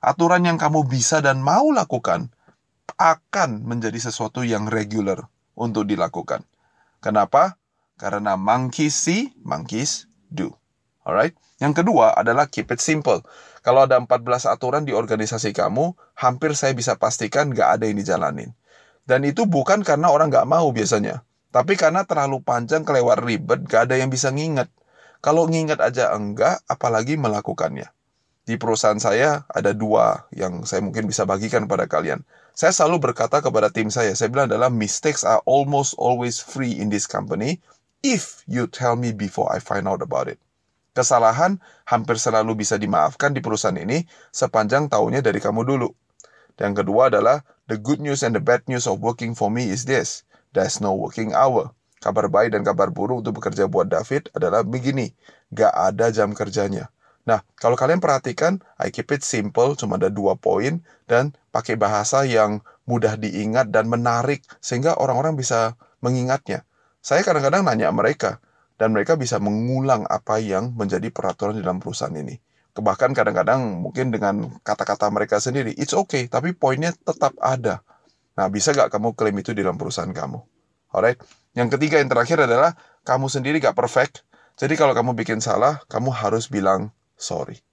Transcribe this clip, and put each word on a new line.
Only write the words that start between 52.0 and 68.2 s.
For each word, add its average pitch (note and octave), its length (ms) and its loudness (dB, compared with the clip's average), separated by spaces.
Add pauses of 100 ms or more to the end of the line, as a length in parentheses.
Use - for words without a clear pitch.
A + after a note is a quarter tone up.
Kabar G2+ 300 0
baik A2 260 2
dan F2+ 80 -2
kabar G2 240 2
buruk G#2+ 320 -4
untuk - 220 -6
bekerja F#2+ 260 -2
buat F2+ 220 0
David C3 420 -4
adalah G2 320 0
begini, B2+ 480 -4 (400)
gak G#2+ 220 4
ada G2 340 2
jam G#2+ 240 0
kerjanya. G2+ 560 -4 (380)
Nah, A2 160 0 (160)
kalau A#2 180 2
kalian D#3 220 2
perhatikan, E3 640 0 (160)
I - 100 -2
keep - 220 -6
it C#3+ 100 -2
simple, A#2 540 0
cuma G2+ 240 -4
ada F#2 80 2
dua G#2 320 0
poin, C3+ 400 0 (260)
dan C3 300 2 (160)
pakai A#2 240 -2
bahasa G#2+ 480 2
yang G#2+ 400 2 (240)
mudah A2+ 320 0
diingat G#2+ 500 -2
dan A2 220 2
menarik, A#2+ 560 0 (160)
sehingga C3 320 0
orang-orang C#3 400 0
bisa A#2+ 400 -2 (240)
mengingatnya. B2+ 640 -2 (400)
Saya D#3 240 2
kadang-kadang E3+ 400 2
nanya A2+ 240 2
mereka, A2 480 0 (400)